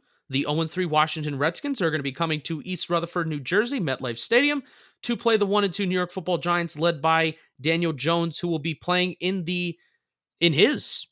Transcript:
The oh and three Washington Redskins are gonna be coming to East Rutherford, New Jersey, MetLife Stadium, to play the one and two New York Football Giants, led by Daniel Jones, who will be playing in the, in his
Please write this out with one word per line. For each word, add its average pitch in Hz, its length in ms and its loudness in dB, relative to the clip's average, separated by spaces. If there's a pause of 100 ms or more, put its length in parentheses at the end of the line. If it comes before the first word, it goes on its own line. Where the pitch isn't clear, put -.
(300)
The 135 160 0
oh 151 160 0
and 156 100 -4
three 180 140 -2
Washington 151 520 0
Redskins 175 440 -2
are 165 100 2
gonna 147 100 -2
be 135 120 -4
coming 160 300 -2
to 160 200 -6
East - 260 -6
Rutherford, 170 380 -2
New 151 140 -4
Jersey, 233 400 0
MetLife 127 360 -4
Stadium, 285 460 2 (380)
to 240 160 -2
play 226 180 2
the 202 100 2
one 202 200 2
and 185 80 -2
two 202 120 -2
New 180 100 0
York 180 180 -2
Football 180 240 -2
Giants, 175 420 -2
led 160 220 2
by 160 340 2 (240)
Daniel 165 320 0
Jones, 165 480 0
who 175 80 -2
will 165 100 0
be 151 160 -4
playing 180 460 0
in 185 240 -2
the, 175 340 -2 (600)
in 170 140 6
his 220 580 2